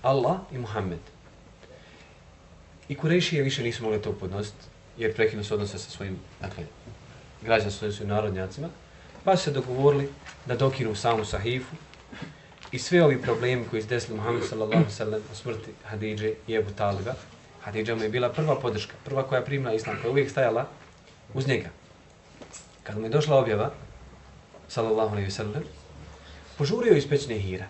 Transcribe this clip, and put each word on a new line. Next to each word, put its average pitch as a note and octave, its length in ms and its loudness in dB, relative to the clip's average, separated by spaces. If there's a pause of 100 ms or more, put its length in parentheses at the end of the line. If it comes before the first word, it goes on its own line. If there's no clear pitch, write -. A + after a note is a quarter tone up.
Allah C3+ 340 4 (160)
i C3+ 60 -8
Muhammed. G2 400 -4 (1900)
I C#3+ 60 -6
Kurejšije E3 480 2
više C3 200 0
nisu A#2 200 -2
mogli G#2+ 200 0
to G#2+ 100 -4
podnositi, G2+ 520 -6 (340)
jer A2+ 160 0
prekinuli A2 300 2
su A2 100 -4
odnose G2+ 240 -2
sa - 120 -12
svojim, F#2+ 280 -8 (220)
dakle, F#2+ 240 -10 (800)
građa A2 260 4
svojim, G#2 220 -4
svojim G#2 180 -6
narodnjacima, G#2 580 -2 (560)
pa F#3+ 120 6
su F3 80 2
se D#3 60 0
dogovorili C#3 580 4 (380)
da A#2+ 100 -2
dokinu C3 380 2
samu A2 300 2
sahifu A#2 520 -4 (960)
i B2+ 60 -4
sve F3 260 6
ovi C3+ 180 6
problemi A#2+ 480 0
koji A2 120 0
su G#2 60 -6
desili A#2 280 -2
Muhammed A2 320 -2
sallallahu A2 240 -2
alejhi A#2+ 160 6
ve - 80 -8
sellem G#2+ 260 -2 (100)
o - 20 -12
smrti A2 360 -8 (140)
Hadidže G#2+ 480 -4 (140)
i A2+ 80 -4
Ebu G2+ 160 2
Taliba. G2+ 440 -2 (480)
Hadidža G#2+ 320 -2
mu A2+ 80 -2
je A2 60 2
bila B2 240 2
prva D#3 280 2
podrška, G#2+ 340 -4 (100)
prva C3+ 180 -2
koja C3 160 0
je A#2+ 60 0
primila C3 300 -2
islam, A2 220 -2
koja - 120 -4
je - 20 2
uvijek C#3 200 4
stajala B2 380 2 (680)
uz C3 120 0
njega. B2+ 220 0 (1120)
Kad G#2 160 -8
mu A2 80 -4
je A2 40 -4
došla D3+ 260 4
objava, A2+ 340 4 (1000)
sallallahu A2 420 2
alejhi G2+ 160 -2
ve F#2+ 40 -2
sellem, A2 340 -4 (920)
požurio A3 340 4
je D#3 60 10
iz C#3 100 0
pećine C3 300 0
Hira. F#2 320 -4